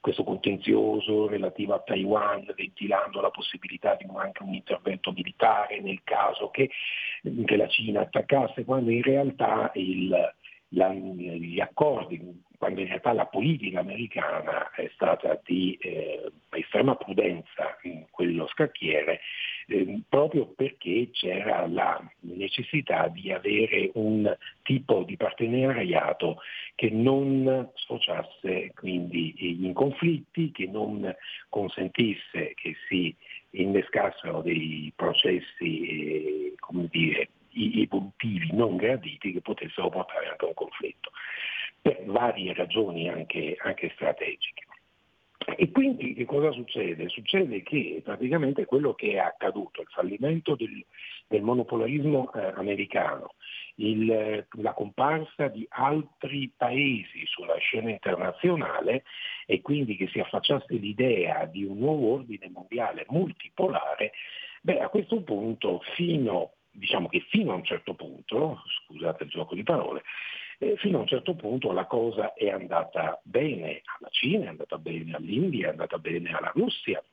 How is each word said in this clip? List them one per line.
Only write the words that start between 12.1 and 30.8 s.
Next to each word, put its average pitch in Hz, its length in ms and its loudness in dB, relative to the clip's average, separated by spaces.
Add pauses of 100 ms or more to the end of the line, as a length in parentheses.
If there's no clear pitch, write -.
quando 95 240 0
in 95 60 -2
realtà 104 260 0
la 107 140 2
politica 101 520 0
americana 90 920 -4
è - 220 -6
stata - 480 2
di, 92 380 0
eh, - 500 -4 (200)
estrema - 460 2
prudenza 92 880 -2
in 80 280 -10
quello 85 360 0
scacchiere, 78 760 0 (460)
eh, 98 420 0
proprio 143 380 4
perché 123 640 -2
c'era 92 560 0
la - 340 0 (200)
necessità 92 840 0
di 92 240 -6
avere 101 640 2
un 107 420 2 (260)
tipo 113 420 2
di 87 120 -6
partenariato 113 1200 2 (360)
che 110 140 2
non 131 840 4
sfociasse 92 1000 -4
quindi 87 880 -2
in 92 100 -2
conflitti, 147 760 0
che - 160 -6
non 104 460 -4 (360)